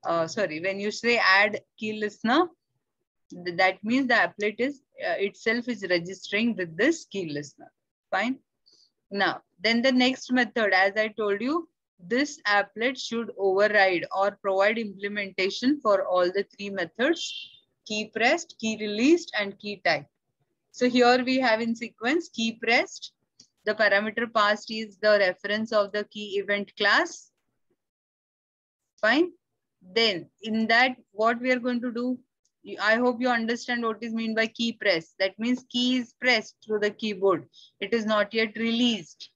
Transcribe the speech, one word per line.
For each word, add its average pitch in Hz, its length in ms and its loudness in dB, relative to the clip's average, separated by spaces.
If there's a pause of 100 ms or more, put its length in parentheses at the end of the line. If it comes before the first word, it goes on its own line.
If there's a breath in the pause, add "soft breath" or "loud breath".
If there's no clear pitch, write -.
uh, 165 220 0
sorry, 165 340 -4
when 196 180 -4
you 208 120 -4
say 233 280 0
add 202 420 4 (180)
key 214 160 -4
listener, 220 520 0 (840)
th-, 175 260 -8
that 190 260 2
means 247 240 0
the 240 80 2
applet 208 440 0
is, 277 240 -4 (220)
uh, 180 140 -2
itself 226 500 -4
is 202 220 -8
registering 190 640 -2
with 175 220 -8
this 294 300 0
key 185 240 -8
listener, 143 420 -10 (380)
fine? 226 280 -4 (720 soft breath)
Now, 190 320 -2 (180)
then 226 220 2
the 262 100 4
next 254 400 2
method, 233 400 2
as 190 240 4
I 220 120 0
told 208 320 -2
you, 311 280 -4 (300)
this 240 480 -4
applet 208 520 0
should 226 400 -6
override 196 680 2 (100)
or 196 260 0
provide 202 360 2
implementation 202 1000 -2
for 208 260 2
all 180 180 2
the 190 200 0 (120)
three 202 140 -10
methods, 196 800 -4 (360)
key 214 280 -6
pressed, - 460 0
key 220 200 -4
released, 233 580 2
and 202 200 -6
key 208 260 -10
type. 147 220 0 (680)
So 247 160 0
here 247 360 4
we 262 160 0
have 226 200 2
in 233 140 -2
sequence 240 540 -4
key 226 340 -4
pressed. 247 500 -2 (520)
The 214 100 0
parameter 220 580 0
passed 208 380 0
is 220 280 -8
the 214 200 4
reference 202 540 0
of 202 200 2
the 208 120 -4
key 208 340 -8
event 202 380 -4
class. 240 540 0 (1700)
Fine. 294 300 4 (500)
Then 185 480 0 (140)
in 220 240 0
that, 247 300 4 (160)
what 226 280 0
we 247 120 0
are 247 80 0
going 240 200 -2
to 240 120 -6
do, 247 260 -4 (640)
I 214 140 4
hope 240 240 0
you 254 80 0
understand 240 560 -2
what 220 180 -4
is 233 100 -8
mean 226 220 -4
by 220 140 0
key 233 240 -4
press. 180 480 -2
That 190 180 -2
means 247 320 -2
key 247 280 0
is 240 220 -8
pressed 247 360 0 (100)
through 214 140 -2
the 208 100 0
keyboard. 196 560 0 (340 soft breath)
It 202 140 -2
is 226 100 0
not 208 300 0
yet 220 220 -2
released. 226 800 -2